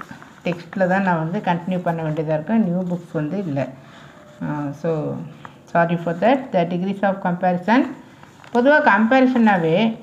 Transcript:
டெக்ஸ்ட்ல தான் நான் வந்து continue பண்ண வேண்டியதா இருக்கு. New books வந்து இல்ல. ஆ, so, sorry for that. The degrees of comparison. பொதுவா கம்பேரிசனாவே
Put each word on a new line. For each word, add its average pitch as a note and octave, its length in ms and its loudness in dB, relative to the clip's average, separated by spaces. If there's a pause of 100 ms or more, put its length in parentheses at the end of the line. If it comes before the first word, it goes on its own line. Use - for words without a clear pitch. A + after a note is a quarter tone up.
(460)
டெக்ஸ்ட்ல F3+ 420 -4
தான் F#3+ 160 0
நான் E3 260 0
வந்து G3+ 160 -4
continue F3 340 -2
பண்ண E3 220 -4
வேண்டியதா D#3 320 -2
இருக்கு. D#3 260 0
New F#3 240 0
books F3 300 -6
வந்து D3+ 240 -4
இல்ல. C#3 300 -4 (760)
ஆ, D3 280 -6
so, D#3 420 -4 (600)
sorry E3+ 240 2
for E3+ 180 -6
that. B3 380 0
The F3 140 2
degrees F#3 360 -4
of G3 120 0
comparison. F3+ 680 0 (680)
பொதுவா C#4 360 4
கம்பேரிசனாவே A3 1120 4